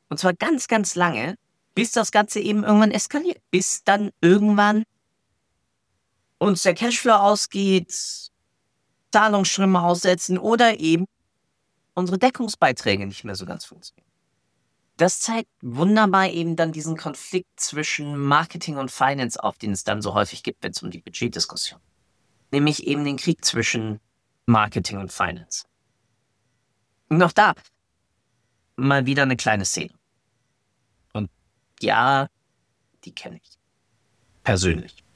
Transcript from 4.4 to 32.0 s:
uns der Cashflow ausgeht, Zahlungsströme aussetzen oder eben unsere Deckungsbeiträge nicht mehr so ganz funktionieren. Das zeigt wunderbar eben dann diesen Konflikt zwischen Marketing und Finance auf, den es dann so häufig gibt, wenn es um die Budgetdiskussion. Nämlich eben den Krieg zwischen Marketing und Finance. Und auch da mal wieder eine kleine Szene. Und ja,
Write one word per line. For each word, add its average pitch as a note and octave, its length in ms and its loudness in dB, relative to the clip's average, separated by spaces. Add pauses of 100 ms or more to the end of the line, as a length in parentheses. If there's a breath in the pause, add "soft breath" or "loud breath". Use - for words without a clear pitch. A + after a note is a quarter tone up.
uns F#3+ 240 0
der F3+ 120 4
Cashflow A#3 400 2
ausgeht, G3 800 2 (1200)
Zahlungsströme G3 680 4
aussetzen F3+ 560 0
oder A3+ 440 2
eben E3 260 2 (880)
unsere F3+ 240 -2
Deckungsbeiträge C#3 880 0
nicht G2 160 -14
mehr G2+ 140 -10
so F#2+ 100 -12
ganz F2 180 -14
funktionieren. - 400 -20 (920)
Das F3 240 2
zeigt A3+ 280 -6 (120)
wunderbar F#3+ 680 2
eben E3 280 -4
dann D#3+ 160 0
diesen D#3+ 240 -6
Konflikt - 640 -8
zwischen D3 580 -6
Marketing D3 600 -2
und C3+ 120 -6
Finance C3+ 500 -2
auf, G2+ 160 -4
den G#2+ 140 -8
es F#2+ 140 -6
dann G#2 180 -2
so G2+ 120 -4
häufig G#2 280 -2
gibt, - 220 -10
wenn - 80 -8
es - 100 -10
um - 80 -10
die - 80 -14
Budgetdiskussion. - 800 -8 (680)
Nämlich D3 340 0
eben C#3+ 200 -2
den C#3+ 120 -4
Krieg - 280 -4
zwischen A2 560 -4 (460)
Marketing G#2+ 520 2
und F#2+ 140 -12
Finance. F2 540 -8 (1400)
Und D#3+ 140 4
auch E3+ 80 4
da G#3 240 4 (1200)
mal C#3 320 2
wieder C#3 160 2
eine C3 140 2
kleine G#2+ 280 0
Szene. - 300 -6 (1200)
Und G#2 180 -6 (500)
ja, C3 460 2 (800)